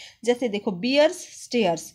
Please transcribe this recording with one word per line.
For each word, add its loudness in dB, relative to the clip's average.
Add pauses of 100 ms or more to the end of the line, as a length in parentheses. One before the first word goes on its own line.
(260)
जैसे 2
देखो, -2
bears 2
stares, -2 (140)